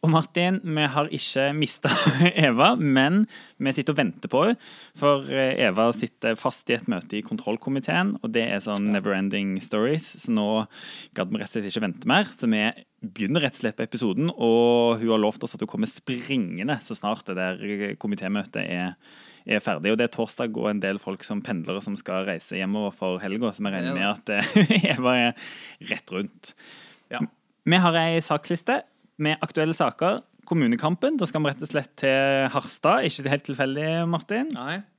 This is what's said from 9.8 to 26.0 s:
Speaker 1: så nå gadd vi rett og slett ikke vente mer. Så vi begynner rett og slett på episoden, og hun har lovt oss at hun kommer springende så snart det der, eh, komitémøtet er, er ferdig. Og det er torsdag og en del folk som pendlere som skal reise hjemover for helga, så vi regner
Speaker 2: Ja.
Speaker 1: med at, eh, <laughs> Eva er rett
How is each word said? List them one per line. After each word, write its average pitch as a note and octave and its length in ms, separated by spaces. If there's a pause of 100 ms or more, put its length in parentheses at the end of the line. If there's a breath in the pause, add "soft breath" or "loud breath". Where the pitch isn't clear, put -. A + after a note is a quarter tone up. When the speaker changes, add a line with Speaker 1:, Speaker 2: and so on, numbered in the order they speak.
Speaker 1:
så A#2 100
nå G#2 140 (680 loud breath)
gadd F#2+ 160
vi G#2+ 80
rett G#2 80
og - 80
slett G2+ 160
ikke G#2+ 160
vente F#2 240
mer. F#3 240
Så A#2 160
vi G#2+ 140 (340)
begynner A2 480
rett - 80
og - 80
slett A2 160
på A2+ 80
episoden, A#2 480
og A#2 640
hun A2+ 160
har G#2+ 80
lovt G#2+ 240
oss - 80
at - 80
hun A2 80
kommer G#2+ 160
springende A#2+ 960
så - 160
snart G#2+ 320
det F#2 80
der, F#2 240
eh, G2+ 320
komitémøtet G2+ 720
er, F2+ 300 (500 loud breath)
er G#2 160
ferdig. F#2+ 320
Og A2+ 80
det A#2 80
er - 80
torsdag A2+ 400
og A2+ 140
en G2+ 100
del G2 160
folk F#2+ 240
som G#2 240
pendlere F#2 340
som G2+ 140
skal F#2+ 320
reise F#2 320
hjemover G2+ 400
for F#2 240
helga, G2+ 320
så G#2 80
vi G2+ 80
regner F2+ 240
Speaker 2:
Ja. F2+ 60
Speaker 1:
med G2+ 80 (100)
at, G#2 160
eh, F3+ 560
<laughs> B2 60
Eva B2+ 180 (140)
er - 160 (500 loud breath)
rett - 160